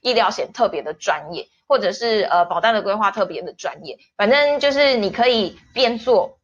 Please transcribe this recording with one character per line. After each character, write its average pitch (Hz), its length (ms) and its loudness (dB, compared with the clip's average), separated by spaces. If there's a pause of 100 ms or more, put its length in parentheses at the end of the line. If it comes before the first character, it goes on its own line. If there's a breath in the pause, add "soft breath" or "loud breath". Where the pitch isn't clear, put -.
医 254 120 0
疗 220 160 2
险 - 220 -6
特 233 160 2
别 156 160 -6
的 156 100 -8
专 151 400 -6
业， - 140 -10 (180)
或 269 140 2
者 202 140 -2
是， 220 360 0
呃， 175 140 4
保 170 160 -2
单 220 140 2
的 214 80 -2
规 196 120 -2
划 208 160 0
特 196 160 -2
别 165 160 -8
的 175 120 -12
专 - 320 -12
业。 135 120 -12 (200 soft breath)
反 202 120 2
正 285 300 2
就 285 140 2
是 277 240 2
你 202 120 0
可 240 200 0
以 220 280 0 (160 loud breath)
边 240 240 0
做， 220 460 0